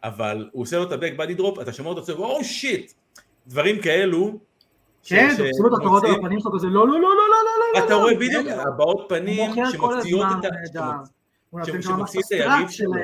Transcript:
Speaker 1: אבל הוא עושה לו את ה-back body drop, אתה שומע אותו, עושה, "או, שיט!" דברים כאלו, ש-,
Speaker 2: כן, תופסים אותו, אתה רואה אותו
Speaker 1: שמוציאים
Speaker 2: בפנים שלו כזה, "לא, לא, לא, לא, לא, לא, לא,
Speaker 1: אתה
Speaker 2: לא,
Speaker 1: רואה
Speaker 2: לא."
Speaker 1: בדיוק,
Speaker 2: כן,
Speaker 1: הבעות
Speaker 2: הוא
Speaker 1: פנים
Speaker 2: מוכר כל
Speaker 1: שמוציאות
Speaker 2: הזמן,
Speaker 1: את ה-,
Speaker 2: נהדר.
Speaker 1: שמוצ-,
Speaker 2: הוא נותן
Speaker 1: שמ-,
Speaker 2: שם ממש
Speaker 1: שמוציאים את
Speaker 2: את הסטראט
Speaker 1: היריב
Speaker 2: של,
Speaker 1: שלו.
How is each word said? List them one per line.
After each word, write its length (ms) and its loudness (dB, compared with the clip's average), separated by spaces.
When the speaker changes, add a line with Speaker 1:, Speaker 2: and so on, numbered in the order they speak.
Speaker 1:
אבל 480 -6
הוא 100 -10
עושה 160 -4
לו 60 0
את 80 -8
ה-back 280 -6
body 200 -6
drop, 220 -2
אתה 120 -10
שומע 160 -10
אותו, 120 -8
עושה, 120 -8
"או, 300 -4
שיט!" 480 -6
דברים 340 0
כאלו, 580 0
ש-, 100 -4
Speaker 2:
כן, 240 6
תופסים 280 2
אותו, 120 4
אתה 80 -2
רואה 100 6
אותו 120 6
Speaker 1:
שמוציאים 160 2
Speaker 2:
בפנים 160 -2
שלו 140 -4
כזה, 140 -2
"לא, 200 6
לא, 60 4
לא, 80 2
לא, 140 4
לא, 300 6
לא, 340 2
לא, 60 2
Speaker 1:
אתה 80 2
Speaker 2:
לא, 80 4
Speaker 1:
רואה 120 4
Speaker 2:
לא." 60 0
Speaker 1:
בדיוק, 280 -2
Speaker 2:
כן, 120 -6
Speaker 1:
הבעות 400 0
Speaker 2:
הוא 100 -14
Speaker 1:
פנים 400 -2
Speaker 2:
מוכר 280 -2
כל 160 0
Speaker 1:
שמוציאות 320 0
Speaker 2:
הזמן, 140 0
Speaker 1:
את 60 -6
ה-, 100 -2
Speaker 2:
נהדר. 360 -8
Speaker 1:
שמוצ-, 180 -10
Speaker 2:
הוא 100 -14
נותן 120 -6
Speaker 1:
שמ-, 100 -6
Speaker 2:
שם 100 -4
ממש 220 -2
Speaker 1:
שמוציאים 280 -2
את 60 0
Speaker 2:
את 0 -
הסטראט 100 4
Speaker 1:
היריב 120 0
Speaker 2:
של, 140 -6
Speaker 1:
שלו. 100 -2